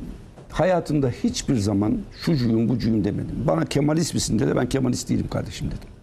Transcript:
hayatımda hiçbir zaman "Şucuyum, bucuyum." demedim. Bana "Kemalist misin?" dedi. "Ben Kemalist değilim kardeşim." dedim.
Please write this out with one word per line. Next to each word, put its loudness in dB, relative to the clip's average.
hayatımda 2
hiçbir -2
zaman 2
"Şucuyum, 2
bucuyum." 2
demedim. -2
Bana 2
"Kemalist 0
misin?" 0
dedi. 2
"Ben 2
Kemalist 0
değilim 0
kardeşim." -4
dedim. -8